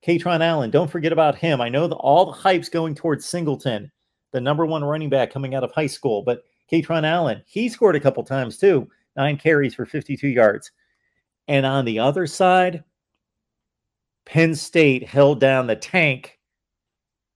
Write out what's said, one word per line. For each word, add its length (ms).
Katron 360
Allen, 280
don't 220
forget 200
about 240
him. 260
I 80
know 180
that 80
all 320
the 40
hype's 380
going 260
towards 300
Singleton, 680
the 80
number 260
one 180
running 260
back 220
coming 220
out 100
of 80
high 160
school. 360
But 200
Katron 320
Allen, 420
he 220
scored 280
a 40
couple 240
times 340
too. 300
Nine 200
carries 380
for 100
fifty-two 440
yards. 420
And 160
on 180
the 160
other 260
side, 580
Penn 300
State 500
held 360
down 260
the 80
tank. 640